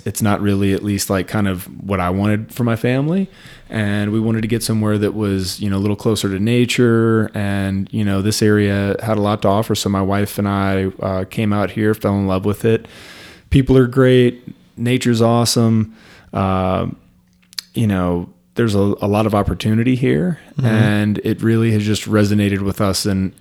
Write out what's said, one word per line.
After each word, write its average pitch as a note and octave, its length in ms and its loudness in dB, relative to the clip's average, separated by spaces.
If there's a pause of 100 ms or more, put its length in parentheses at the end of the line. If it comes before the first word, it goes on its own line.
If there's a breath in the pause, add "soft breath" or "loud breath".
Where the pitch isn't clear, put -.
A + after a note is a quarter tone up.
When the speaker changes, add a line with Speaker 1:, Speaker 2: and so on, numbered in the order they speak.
Speaker 1:
it's G2+ 160 -6
not G2+ 180 0
really, G2+ 320 0
at F#2+ 100 -2
least, G2+ 280 -2
like, F#2 180 -2
kind G#2+ 200 -2
of F#2 160 -6 (220)
what F#2+ 140 -2
I F2+ 80 0
wanted G#2 460 -2
for B2 100 -4
my A#2 120 0
family. D3 520 -2 (400 loud breath)
And G#2 420 -2
we G#2+ 80 0
wanted A2+ 220 -2
to A2+ 80 -4
get A2 140 -2
somewhere G#2+ 340 0
that G#2 160 0
was, G2 480 -4
you G#2 80 -4
know, G2 80 -2
a - 80 -2
little G#2 120 -2
closer G2+ 340 -2
to F#2+ 80 -2
nature. A2+ 960 2
And, G2 580 -4
you G#2+ 140 -2
know, G2 160 0
this G#2+ 180 -2
area G2+ 640 2
had A2 160 -2
a - 20 0
lot G#2 220 0
to G#2 60 2
offer. G#2+ 260 0
So G#2 160 -2
my G2 100 0
wife G2 380 -2
and G2+ 100 0
I, G2 380 0 (140)
uh, F#2+ 260 -4
came A2 260 -2
out G2+ 200 -2
here, G#2+ 200 2
fell G#2 220 0
in G2 120 0
love F#2+ 200 0
with G#2 180 -2
it. A2+ 240 0 (600 loud breath)
People C3+ 260 4
are B2+ 100 6
great. B2+ 560 4 (360)
Nature's A#2+ 420 0
awesome. A2+ 760 2 (380 loud breath)
Uh, F#2 540 0 (880)
you A#2 120 0
know, F2+ 420 0 (280)
there's A2+ 180 0
a, G2+ 40 2
a G2+ 300 0
lot G#2+ 180 2
of G#2 80 0
opportunity A2 640 0
here, C#3+ 420 0 (180 loud breath)
Speaker 2:
Mm-hmm. C3 100 -2
Speaker 1:
and G#2 560 2
it G#2+ 200 -4
really A2+ 300 2
has G#2 120 2
just G#2 220 -2
resonated G#2 560 2
with G2 180 -4
us G2 240 0
in, F#2+ 360 -2